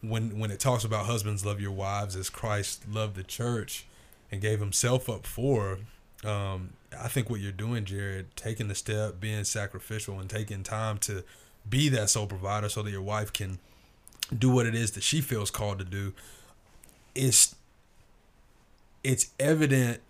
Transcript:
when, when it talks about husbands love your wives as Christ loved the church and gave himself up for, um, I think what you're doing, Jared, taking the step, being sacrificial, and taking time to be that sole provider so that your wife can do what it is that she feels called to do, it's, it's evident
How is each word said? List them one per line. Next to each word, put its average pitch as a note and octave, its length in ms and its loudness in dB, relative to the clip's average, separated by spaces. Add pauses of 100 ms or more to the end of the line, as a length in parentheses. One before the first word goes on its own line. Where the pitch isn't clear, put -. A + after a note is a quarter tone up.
when, A2 380 0
when A2 120 -2
it G2 80 -8
talks B2 240 2
about G#2+ 220 0
husbands G#2 400 0
love G#2 140 -2
your G2+ 120 -4
wives G2 440 -2
as F#2 140 -4
Christ - 600 -4
loved G#2+ 260 -2
the F#2+ 80 -8
church A#2 640 -4 (460)
and G2 80 -4
gave G#2+ 200 2
himself A#2+ 500 2
up G#2+ 160 -4
for, G#2+ 540 0 (440)
um, G2 500 -4 (240)
I A#2 100 -4
think A#2+ 220 0
what A#2 100 0
you're G2+ 120 -4
doing, G#2+ 340 -2
Jared, G2 500 -6
taking A2 320 -4
the G2 80 -2
step, G#2+ 440 -2
being G#2+ 240 -2
sacrificial, G2+ 760 -4
and F#2+ 100 -8
taking G#2+ 340 -4
time A2 360 -2
to G2 240 -4 (440)
be C3+ 220 6
that A2 200 2
sole G#2 180 2
provider G2+ 420 -2
so G#2+ 140 -4
that G#2 80 -4
your G2 100 -6
wife G#2 320 -2
can F#2+ 260 -4 (760)
do B2 120 6
what B2 160 6
it A2+ 100 2
is A#2 160 0
that G2 120 -8
she D#3 180 2
feels G#2+ 300 -2
called G2+ 280 -2
to F#2+ 60 -6
do, G2 280 -4 (1000)
it's, - 400 6 (1500)
it's - 360 2
evident C3+ 600 6 (100)